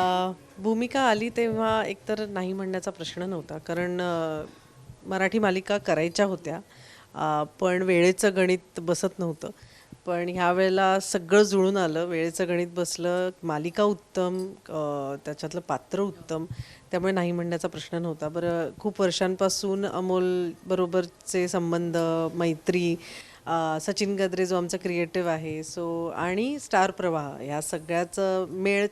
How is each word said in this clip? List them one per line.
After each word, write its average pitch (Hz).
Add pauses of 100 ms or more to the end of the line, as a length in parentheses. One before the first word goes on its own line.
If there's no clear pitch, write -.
(580)
भूमिका 226
आली 226
तेव्हा 220
एकतर 214
नाही 185
म्हणण्याचा 190
प्रश्न 170
नव्हता, 160
कारण, 180
अ, 160 (640)
मराठी 190
मालिका 196
करायच्या 170
होत्या, 175 (540)
अ, 151 (160)
पण 185
वेळेचं 185
गणित 180
बसत 175
नव्हतं. 170 (560)
पण 175
ह्या 180
वेळेला 190
सगळं 190
जुळून 196
आलं, 165
वेळेचं 170
गणित 175
बसलं, 175 (120)
मालिका 165
उत्तम, 185 (220)
अ, 143 (100)
त्याच्यातलं 151
पात्र 160
उत्तम, 175 (460)
त्यामुळे 185
नाही 175
म्हणण्याचा 170
प्रश्न 165
नव्हता. 156
बरं, 170
खूप 208
वर्षांपासून 190
अमोल 185 (160)
बरोबरचे 180
संबंध, 170 (380)
मैत्री, 170 (500)
अ, 160
सचिन 202
गद्रे 185
जो 180
आमचा 175
क्रिएटिव्ह 175
आहे, 156
so, 170
आणि 202
स्टार 190
प्रवाह, 156
ह्या 143
सगळ्याचं 175
मेळ 196